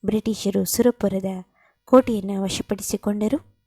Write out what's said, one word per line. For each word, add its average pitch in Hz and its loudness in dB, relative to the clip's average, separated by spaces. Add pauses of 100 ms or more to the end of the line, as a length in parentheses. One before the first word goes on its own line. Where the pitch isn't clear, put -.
ಬ್ರಿಟಿಷರು 202 -2
ಸುರಪುರದ 196 0 (580)
ಕೋಟೆಯನ್ನ 226 4
ವಶಪಡಿಸಿಕೊಂಡರು. 208 -4 (100)